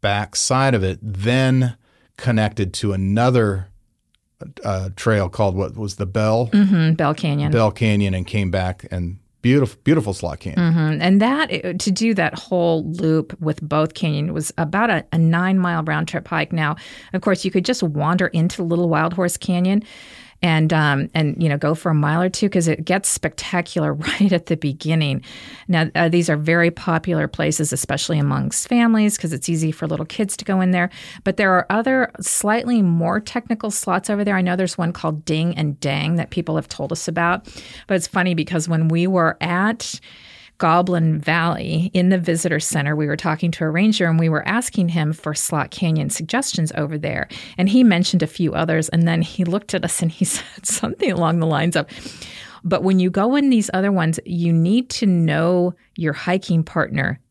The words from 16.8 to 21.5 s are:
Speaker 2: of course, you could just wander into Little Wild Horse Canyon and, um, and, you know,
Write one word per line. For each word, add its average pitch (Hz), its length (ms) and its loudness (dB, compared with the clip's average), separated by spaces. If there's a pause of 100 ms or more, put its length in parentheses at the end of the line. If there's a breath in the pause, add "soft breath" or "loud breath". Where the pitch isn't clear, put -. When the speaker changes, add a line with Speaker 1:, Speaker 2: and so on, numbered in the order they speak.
Speaker 2:
of 185 100 -2
course, 190 220 0
you 185 60 0
could 180 140 0
just 247 180 -2
wander 160 460 0
into 165 360 0
Little 170 240 0
Wild 160 240 0
Horse 180 240 -2
Canyon 185 460 0 (600 loud breath)
and, 160 280 4
um, 147 420 2
and, 160 260 0
you 170 80 2
know, 143 80 0